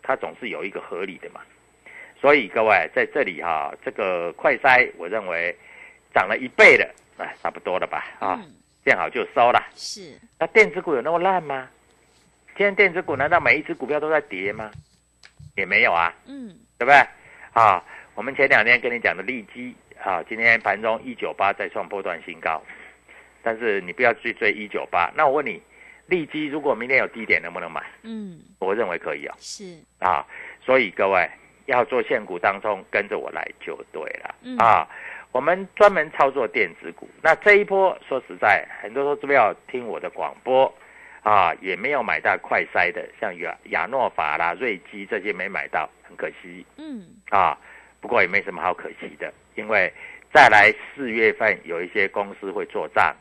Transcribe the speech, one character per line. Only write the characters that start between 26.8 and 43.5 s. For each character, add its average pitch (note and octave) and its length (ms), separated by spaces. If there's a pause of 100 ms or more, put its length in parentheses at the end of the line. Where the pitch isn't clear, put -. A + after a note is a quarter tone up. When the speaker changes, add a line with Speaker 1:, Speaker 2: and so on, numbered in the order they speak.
Speaker 1:
天 C3 100
有 G2+ 100
低 A2+ 180
点 E2 160
能 E2+ 100
不 F2 60
能 E2+ 120
买？ D2+ 120 (200)
Speaker 2:
嗯。 G#3+ 360 (220)
Speaker 1:
我 F#3+ 140
认 A2 140
为 E2+ 100
可 D2+ 180
以 C#2+ 100
哦。 - 120
Speaker 2:
是。 F3+ 400 (200)
Speaker 1:
啊， D2+ 260 (400)
所 C3 140
以 G#2+ 120
各 G2 180
位 F2+ 200 (360)
要 B2 200
做 A#2+ 180
现 A2 220
股 F2+ 140
当 G2 220
中 G2 300
跟 G2+ 180
着 G2+ 100
我 C#2 120
来 D#2+ 140 (140)
就 D#2 160 (160)
对 D#2 120 (200)
了。 - 200
Speaker 2:
嗯。 B3+ 160
Speaker 1:
啊， G#2+ 280 (460)
我 B2+ 80
们 F3+ 340
专 G#3 160
门 D#3+ 220
操 C#3 180
作 B2+ 160
电 G#2 240 (100)
子 E2 120
股。 - 160 (140)
那 D#3 140
这 G#3 180
一 G3+ 100
波 F#3+ 420
说 C3 220
实 F2+ 100
在， G2 300 (140)
很 G#2 100
多 C#3 100
投 C#3+ 160
资 C#3+ 80
朋 C#3 80
友 G#2+ 200 (120)
听 B2 200
我 F2 120
的 E2+ 120
广 D2+ 340
播 C3 280 (500)
啊， F#2+ 400
也 F#2 120
没 G#2+ 160
有 C#3 120
买 E2+ 180
到 G2 220
快 G#2 200 (120)
筛 F2+ 180
的， F2 160 (100)
像 G2 200
亚-， E2+ 180 (140)